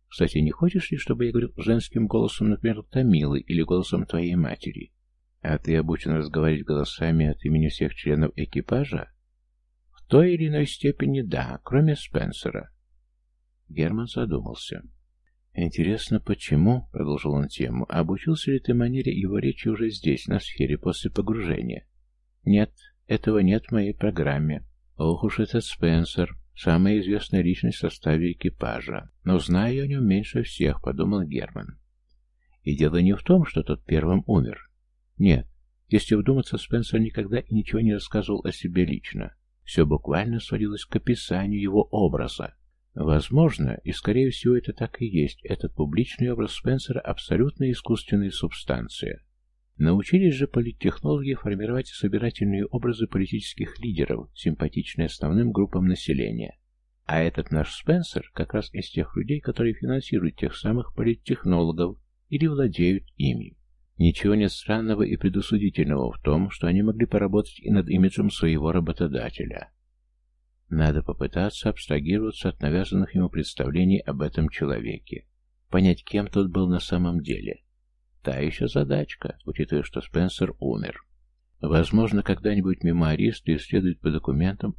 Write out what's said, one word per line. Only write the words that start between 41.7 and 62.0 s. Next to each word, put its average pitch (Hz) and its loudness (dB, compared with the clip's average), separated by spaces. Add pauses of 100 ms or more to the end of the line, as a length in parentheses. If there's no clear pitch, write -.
образа. - -2 (380)
Возможно, 78 2
и 85 -4
скорее 127 0
всего 123 2
это 120 -4
так - -8
и 123 -2
есть, 82 0
этот - -6
публичный 85 -2
образ 113 -4
Спенсера 127 -2
абсолютно - 0
искусственная 104 0
субстанция. - -6 (540)
Научились 101 4
же 135 0
политтехнологи 139 -2
формировать 110 -4
собирательные 104 -2
образы 117 -2
политических - -4
лидеров, 85 -2
симпатичные - -2
основным 98 0
группам 95 0
населения. 64 -2 (480)
А 80 0
этот - -2
наш 76 0
Спенсер - -2
как - -6
раз 107 -4
из - -8
тех - -4
людей, 135 -2
которые 117 -2
финансируют 123 -2
тех - -6
самых 113 -2
политтехнологов 90 0 (300)